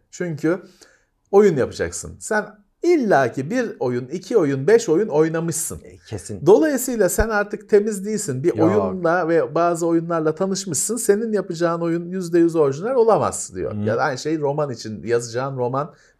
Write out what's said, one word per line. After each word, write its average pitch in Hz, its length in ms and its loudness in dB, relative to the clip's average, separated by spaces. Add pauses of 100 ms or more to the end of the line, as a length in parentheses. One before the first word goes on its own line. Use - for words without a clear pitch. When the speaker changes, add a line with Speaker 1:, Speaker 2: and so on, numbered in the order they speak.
(120)
Speaker 1:
Çünkü 170 520 -4 (680)
oyun 196 260 6
yapacaksın. 87 640 -4
Sen 214 260 -2 (360)
illaki 165 680 2
bir 226 300 -4
oyun, 127 260 -2
iki 185 320 -2
oyun, 139 280 0
beş 226 220 4
oyun 180 200 2
oynamışsın. 160 760 -2
Speaker 2:
E, - 120 -20
kesin. 101 500 -10
Speaker 1:
Dolayısıyla 240 600 4
sen 214 200 0
artık 208 400 -4
temiz 208 380 2
değilsin. 147 360 -4
Bir 170 120 0
Speaker 2:
Yok. - 160 2
Speaker 1:
oyunla 185 580 0
ve 151 260 2
bazı 170 320 0
oyunlarla 165 480 0
tanışmışsın. 190 640 -4
Senin 220 360 0
yapacağın 170 480 -2
oyun 170 280 -2
yüzde 175 300 -2
yüz 170 180 4
orijinal 160 380 0
olamaz 185 600 2
diyor. 90 220 -6
Speaker 2:
Hı. 104 40 -6
Speaker 1:
Ya 107 160 0
da 127 60 -2
aynı 135 160 -2
şey 156 200 -4
roman 147 320 -2
için, 110 320 -10
yazacağın 120 540 -4
roman, 131 380 -4 (260)